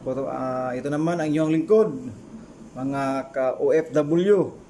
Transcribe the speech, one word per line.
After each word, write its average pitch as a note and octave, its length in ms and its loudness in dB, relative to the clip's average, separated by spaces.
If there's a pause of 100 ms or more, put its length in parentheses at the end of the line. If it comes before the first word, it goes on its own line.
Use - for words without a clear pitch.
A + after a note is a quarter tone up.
Ako B2+ 40 -4 (120)
to, C3+ 80 -4
ah, B2+ 480 -4
ito C#3 160 -4
naman D#3+ 240 0
ang D#3 160 -2
inyong D#3 160 2
lingkod, D#3+ 480 4 (800)
mga C3+ 560 -2
ka-O C3+ 400 0
F D#3+ 160 2
W. E3+ 640 2 (180)